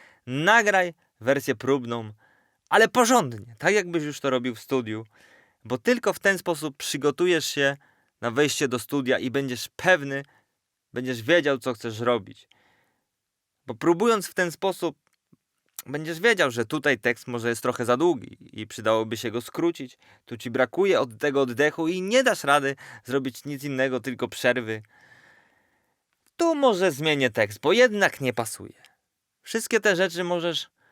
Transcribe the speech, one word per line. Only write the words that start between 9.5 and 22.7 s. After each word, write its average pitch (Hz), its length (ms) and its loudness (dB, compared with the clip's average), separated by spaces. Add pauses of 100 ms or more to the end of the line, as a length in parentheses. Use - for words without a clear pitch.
pewny, 139 480 0 (680)
będziesz 127 300 -6
wiedział, 143 360 2
co 127 160 -4
chcesz 110 260 -8
robić. 117 480 -2 (1200)
Bo 123 80 -8
próbując 175 520 2
w - 80 -16
ten 175 180 0
sposób, 175 460 -4 (880)
będziesz 156 340 -8
wiedział, 180 300 2
że 117 140 -2
tutaj 139 340 0
tekst 110 280 -4
może 120 220 -4
jest 113 140 -2
trochę 123 220 -2
za 120 120 2
długi 147 640 -2
i 107 60 -10
przydałoby 110 500 0
się 110 140 -6
go 113 100 -4
skrócić, 156 580 -6 (280)
tu 123 100 -12
ci 117 140 -10
brakuje 139 500 2
od 117 180 -4
tego 139 240 0
oddechu 147 460 0
i 180 140 -2
nie 233 220 2
dasz 214 200 0
rady 139 320 2 (280)